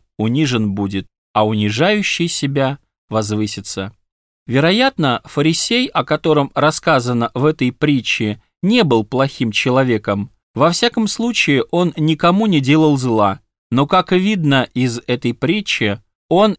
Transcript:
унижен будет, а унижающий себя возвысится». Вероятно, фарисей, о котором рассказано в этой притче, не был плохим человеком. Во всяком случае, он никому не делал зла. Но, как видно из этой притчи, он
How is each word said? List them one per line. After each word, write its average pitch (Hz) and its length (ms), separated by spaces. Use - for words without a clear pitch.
унижен 117 560
будет, 98 340
а 107 160
унижающий 135 800
себя 139 520
возвысится». 107 840
Вероятно, 160 800
фарисей, 170 640
о 143 160
котором 151 500
рассказано 127 800
в 131 120
этой 147 260
притче, 123 720
не 220 220
был 117 220
плохим 127 480
человеком. 120 800
Во 143 160
всяком 226 380
случае, 208 640
он 175 240
никому 170 500
не 180 140
делал 147 380
зла. 110 420
Но, 135 160
как 185 240
видно 180 600
из 123 340
этой 120 260
притчи, 131 680
он 196 280